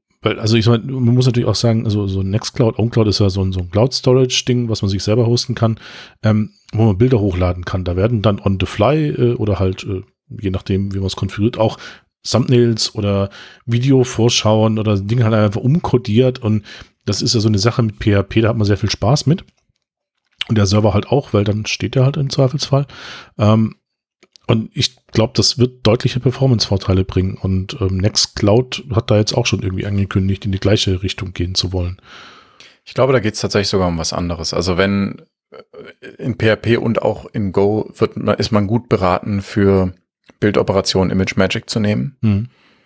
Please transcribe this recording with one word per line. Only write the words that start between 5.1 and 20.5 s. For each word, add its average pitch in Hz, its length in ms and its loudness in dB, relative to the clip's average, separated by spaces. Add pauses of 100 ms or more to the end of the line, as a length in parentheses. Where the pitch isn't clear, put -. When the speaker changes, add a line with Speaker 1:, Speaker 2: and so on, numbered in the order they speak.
Speaker 1:
hosten 120 300 0
kann, 113 240 0 (420)
ähm, 107 300 2 (220)
wo 110 120 4
man 101 120 2
Bilder 123 220 4
hochladen 90 460 -2
kann. 92 180 -4
Da 87 120 -4
werden 107 260 0
dann 101 180 2
on 98 200 0
the - 60 -2
fly, 147 440 0
äh, 120 260 0
oder 104 240 -2
halt, 95 240 -2
äh, 95 180 -6 (380)
je 101 100 -4
nachdem, 98 440 -2
wie 98 40 -4
man 95 100 -2
es - 80 -4
konfiguriert, 101 440 -2
auch 110 180 0 (460)
Thumbnails 117 720 2
oder 98 340 0 (360)
Videovorschauen 117 1120 2
oder 107 180 0
Dinge 110 280 0
halt 110 100 2
einfach 107 260 2
umkodiert 127 800 2
und 107 240 0 (420)
das 101 160 -2
ist 110 140 0
ja 110 60 2
so 110 80 4
eine 104 100 2
Sache 113 240 0
mit 107 160 -4
P 104 160 2
H 98 80 2
P, - 180 0
da 110 80 2
hat 120 80 -2
man 107 80 0
sehr 101 120 2
viel 104 120 -2
Spaß - 380 0
mit. 165 160 0 (1040)
Und 110 100 0